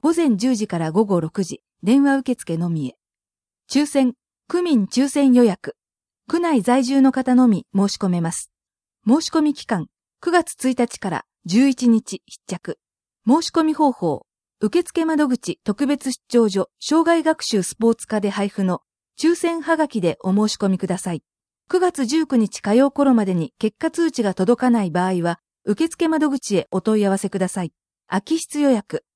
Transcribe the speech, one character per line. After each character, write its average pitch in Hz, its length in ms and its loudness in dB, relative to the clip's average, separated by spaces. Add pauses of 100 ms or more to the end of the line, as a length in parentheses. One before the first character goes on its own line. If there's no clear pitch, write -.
午 320 120 2
前 311 220 2
十 247 160 0
時 214 140 -2
か 175 100 -6
ら 160 140 -4
午 202 140 2
後 196 140 0
六 156 240 -4
時、 - 180 -10 (200)
電 254 220 4
話 277 140 2
受 262 180 -2
付 - 220 -6
の 170 120 -2
み 156 180 -4
へ。 - 80 -12 (760)
抽 285 160 0
選、 269 280 0 (360)
区 359 120 0
民 285 240 2
抽 254 220 0
選 277 240 2
予 247 140 6
約。 - 320 -4 (500)
区 339 140 -2
内 311 200 0
在 247 220 2
住 269 180 2
の 262 120 4
方 262 220 0
の 254 120 6
み 202 260 0
申 202 140 2
し - 80 -4
込 196 140 -4
め 175 100 0
ま 170 140 -4
す。 - 180 -12 (560)
申 277 140 4
し - 80 -8
込 320 120 0
み 302 120 0
期 - 120 -12
間、 175 220 -4 (320)
九 349 120 -4
月 339 220 0
一 254 240 -4
日 240 220 -2
か 202 100 -6
ら 160 160 -6 (200)
十 240 240 4
一 247 180 0
日 226 380 0
必 - 220 -20
着。 - 300 -10 (480)
申 277 160 4
し - 80 -6
込 330 140 0
み 311 100 0
方 294 200 2
法、 165 320 -4 (340)
受 262 240 0
付 330 220 -2
窓 302 240 0
口 - 340 -6
特 233 240 -2
別 285 240 -4
出 - 160 -8
張 233 220 2
所、 190 200 -2 (120)
障 320 240 2
害 330 180 2
学 320 200 -2
習 202 200 0
ス - 120 -8
ポ 233 160 2
ー 226 40 0
ツ - 120 -18
課 214 120 -2
で 202 100 -2
配 202 200 -4
布 196 160 -4
の 180 160 -2 (360)
抽 339 180 2
選 339 260 -4
は 320 160 0
が 302 100 0
き 226 140 -4
で 170 200 0
お 190 120 -2
申 208 200 2
し - 40 -12
込 202 100 -2
み 190 100 0
く 180 100 -6
だ 180 100 -2
さ 180 160 -6
い。 156 100 -8 (440)
九 370 120 0
月 349 260 0
十 302 200 0
九 269 120 0
日 220 240 -2
火 202 120 -2
曜 269 180 4
頃 277 220 2
ま 220 120 2
で 185 100 -2
に 165 220 -4
結 - 200 -4
果 320 120 -4
通 330 220 -2
知 240 120 -4
が 196 100 0
届 190 260 0
か 254 100 0
な 233 140 2
い 175 80 -4
場 180 160 0
合 180 160 -2
は、 170 160 -4 (260)
受 208 220 -2
付 320 200 -4
窓 311 220 0
口 254 260 -4
へ 170 160 0
お 185 100 -2
問 220 180 0
い 208 60 2
合 196 60 2
わ 196 60 0
せ 190 120 -4
く 196 100 -6
だ 185 80 0
さ 185 160 -6
い。 165 100 -10 (340)
空 190 140 -4
き 330 180 -4
室 - 200 -10
予 285 100 4
約。 214 360 -2 (100)